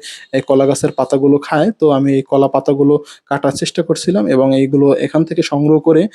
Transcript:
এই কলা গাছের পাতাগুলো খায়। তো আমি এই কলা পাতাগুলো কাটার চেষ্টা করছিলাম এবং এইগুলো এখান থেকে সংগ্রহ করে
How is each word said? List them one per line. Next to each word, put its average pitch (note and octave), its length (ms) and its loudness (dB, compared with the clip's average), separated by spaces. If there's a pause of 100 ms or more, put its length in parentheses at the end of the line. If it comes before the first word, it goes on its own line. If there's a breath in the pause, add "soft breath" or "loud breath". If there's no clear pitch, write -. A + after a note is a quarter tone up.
(320 loud breath)
এই C3+ 80 -2
কলা C3+ 260 2
গাছের C3+ 260 -2
পাতাগুলো C#3 460 0
খায়। D#3 320 -2
তো D#3 200 0
আমি C#3 220 0
এই C3+ 100 0
কলা C#3 260 0
পাতাগুলো C#3+ 540 0 (240 loud breath)
কাটার C#3 260 -2
চেষ্টা E3+ 300 -6
করছিলাম F3+ 460 -2
এবং C3+ 280 2
এইগুলো C#3 360 2
এখান D#3 320 0
থেকে D#3+ 180 -2
সংগ্রহ D3+ 380 0
করে E3 340 2